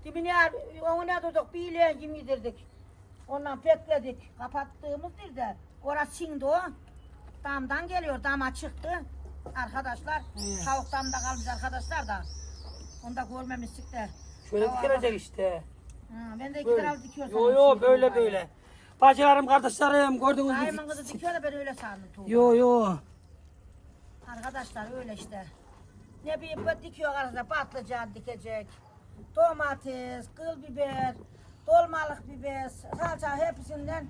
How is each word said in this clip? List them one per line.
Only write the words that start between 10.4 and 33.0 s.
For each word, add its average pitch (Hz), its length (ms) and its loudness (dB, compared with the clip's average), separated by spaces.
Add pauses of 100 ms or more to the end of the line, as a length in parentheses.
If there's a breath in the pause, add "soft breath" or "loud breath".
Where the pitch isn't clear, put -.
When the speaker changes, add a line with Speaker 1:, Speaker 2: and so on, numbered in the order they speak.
Speaker 1:
tavuk 269 280 -2
damda 269 240 -4 (120)
kalmış 254 200 -6
arkadaşlar 254 600 -6
da. 196 140 -6 (840)
Onu 240 100 -10
da 262 60 -6
görmemiştik 254 720 -10
de. 220 160 -8 (420)
Speaker 2:
Şöyle 208 160 2
Speaker 1:
Hava 247 160 -2
Speaker 2:
dikilecek 247 300 2
Speaker 1:
bak. 202 80 -6
Speaker 2:
işte. 180 420 -4 (460)
Speaker 1:
Hı, 226 320 -14
ben 277 140 -10
de 294 60 -6
iki 233 100 0
Speaker 2:
Böyle. 226 120 4
Speaker 1:
taraf 233 200 -2
dikiyorum 269 300 -10
Speaker 2:
Yo, 220 160 0
Speaker 1:
sana 247 100 8
Speaker 2:
yo, 277 120 12
Speaker 1:
şimdi 226 120 6
Speaker 2:
böyle, 254 280 8
Speaker 1:
burayı. 240 140 4
Speaker 2:
böyle. 190 240 0 (520 soft breath)
Bacılarım, 277 460 10
kardeşlerim, 269 720 4
gördüğünüz 269 340 4
gibi. 269 60 0
Speaker 1:
Dayımın 311 280 -2
kızı 294 200 -8
dikiyor 349 260 -4
da 320 80 -4
ben 285 120 -4
öyle 277 200 -8
sandım 202 400 -14
tuğla. 196 140 -12
Speaker 2:
Yo, 240 260 8
yo. 240 420 6 (1300)
Speaker 1:
Arkadaşlar 240 680 -10
öyle 233 160 -10
işte. 196 300 -12 (800)
Ne 302 160 -4
bileyim, 320 260 -8
böyle 320 160 -2
dikiyor 285 320 -6
arkadaşlar, 247 340 -4
patlıcan 240 680 -6
dikecek. 220 520 -10 (680)
Domates, 269 1000 0
kıl 320 280 -10
biber, 269 520 -4 (520 soft breath)
dolmalık 320 640 2
biber, 269 400 -8
salça 311 680 -4